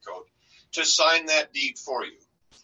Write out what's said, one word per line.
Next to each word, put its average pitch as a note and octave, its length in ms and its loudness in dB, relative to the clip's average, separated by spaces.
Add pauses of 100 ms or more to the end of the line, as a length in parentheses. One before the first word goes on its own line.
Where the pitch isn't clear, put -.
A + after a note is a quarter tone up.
Code, - 200 -14 (460)
to D#3+ 120 -4
sign D#3+ 420 4
that D#3 260 0
deed C#3 260 -6
for - 260 -6
you. - 140 -14 (460)